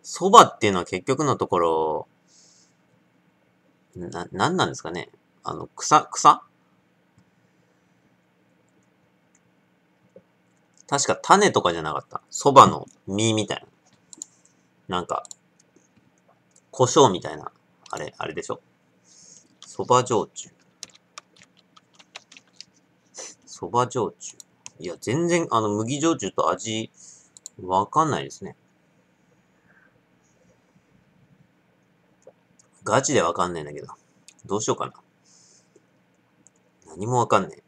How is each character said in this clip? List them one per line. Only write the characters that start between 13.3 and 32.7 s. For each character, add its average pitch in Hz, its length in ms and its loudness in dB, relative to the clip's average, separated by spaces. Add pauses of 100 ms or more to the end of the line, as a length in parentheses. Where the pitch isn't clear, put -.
み 107 140 -2
た - 80 -6
い - 100 -18 (1200)
な。 90 120 -6
な 87 40 -4
ん 82 40 -12
か、 - 180 -6 (1500)
胡 - 140 0
椒 127 260 6
み 87 100 -6
た 78 120 -10
い 78 40 -12
な。 73 140 -14 (400)
あ - 80 -10
れ、 - 180 -12
あ - 120 -8
れ 78 60 -12
で 85 100 -10
し - 80 -14
ょ？ - 80 -10 (1040)
蕎 - 260 -4
麦 123 140 4
焼 101 260 -2
酎。 - 180 -20 (3000)
蕎 - 240 -16
麦 120 220 0
焼 104 300 -4
酎。 - 160 -18 (420)
い 80 80 -14
や、 85 120 -10
全 160 300 -4
然、 170 220 0
あ 113 100 0
の、 107 80 -2
麦 113 320 -4
焼 160 180 0
酎 98 140 -8
と 76 160 -2
味、 110 420 -6 (720)
わ 92 240 0
か 156 200 0
ん 143 40 -4
な 87 120 -2
い - 20 -10
で 67 60 -14
す - 140 -20
ね。 - 120 -16 (4000)